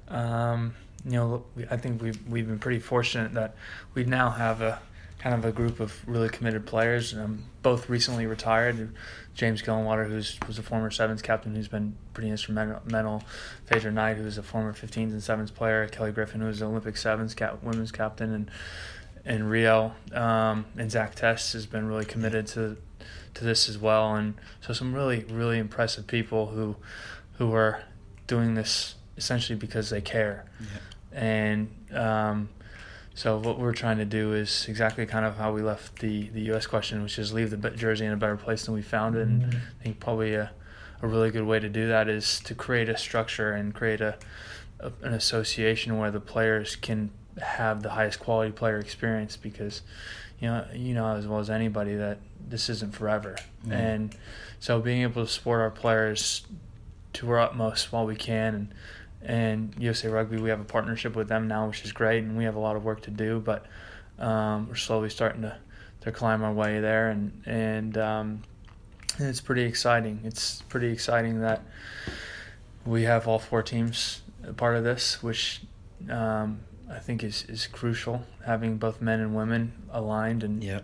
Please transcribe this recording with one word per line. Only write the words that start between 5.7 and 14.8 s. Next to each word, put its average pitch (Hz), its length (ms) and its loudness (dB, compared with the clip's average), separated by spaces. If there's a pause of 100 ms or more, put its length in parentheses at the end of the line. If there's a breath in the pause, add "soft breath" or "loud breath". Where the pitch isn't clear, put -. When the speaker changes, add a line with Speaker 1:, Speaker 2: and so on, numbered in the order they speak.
Speaker 1:
of - 260 -6
really 117 220 2
committed 110 380 -2
players, 117 480 2
um, 107 300 -4 (180)
both 123 260 4
recently 120 380 2
retired. 113 680 2 (400 loud breath)
James 113 280 2
Gillenwater, 110 440 2
who's, 107 380 -4
who's 110 140 -6
a 110 40 -6
former 110 280 0
Sevens 110 320 2
captain, 110 320 0
who's 107 140 -2
been 104 280 -2 (160)
pretty 110 160 -2
instrumental. 107 920 0 (420 loud breath)
Phaedra 110 260 2
Knight, 110 280 4
who's 107 180 -4
a 104 60 -6
former 107 320 -2
fifteens 110 400 -4